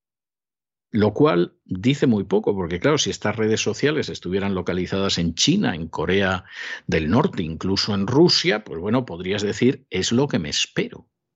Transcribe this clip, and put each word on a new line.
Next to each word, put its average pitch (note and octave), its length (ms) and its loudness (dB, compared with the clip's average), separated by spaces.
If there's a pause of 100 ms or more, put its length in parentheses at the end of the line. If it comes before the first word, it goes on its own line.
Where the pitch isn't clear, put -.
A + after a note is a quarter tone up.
(920)
Lo G#2 200 2
cual D3+ 420 2 (100)
dice A#2+ 420 0
muy A2 160 4
poco, G#2 320 0
porque F2 240 -4
claro, C#3 180 2
si G#2 140 0
estas G#2 240 -4
redes A2 260 0
sociales C3+ 480 -2
estuvieran F#2+ 460 -4
localizadas F#2 640 -2
en E2+ 160 -2
China, D3+ 400 2
en E2 140 -8
Corea F#2 560 0 (420)
del D#2+ 240 0
Norte, A#2+ 320 2
incluso F#2+ 500 -2
en G2 140 -2
Rusia, E3+ 560 2
pues - 160 -10
bueno, A2 260 0
podrías G2 380 -4
decir, A#2 480 2
"Es F#2 220 -2
lo C3+ 160 2
que B2+ 100 -2
me D#2 100 -4
espero". - 600 -4 (280)